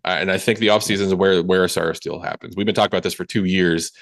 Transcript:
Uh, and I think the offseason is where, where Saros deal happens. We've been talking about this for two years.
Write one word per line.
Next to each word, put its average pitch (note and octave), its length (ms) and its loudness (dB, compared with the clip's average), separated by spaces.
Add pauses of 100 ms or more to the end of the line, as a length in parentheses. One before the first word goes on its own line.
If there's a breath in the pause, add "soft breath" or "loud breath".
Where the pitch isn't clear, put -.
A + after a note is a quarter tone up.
Uh, F#2 140 -2
and F#2+ 120 -2
I F#2 60 0
think G#2+ 220 -2
the A2+ 80 2
offseason G2+ 400 2
is F#2+ 80 2
where, F#2+ 280 4
where F#2 240 2
Saros E2 320 -2
deal D2+ 220 -8
happens. - 340 -10
We've G2+ 100 -4
been G#2+ 100 0
talking G#2 180 2
about F#2 100 0
this F#2+ 120 -2
for F2+ 100 -8
two G2 200 -2
years. F2 460 2 (100 loud breath)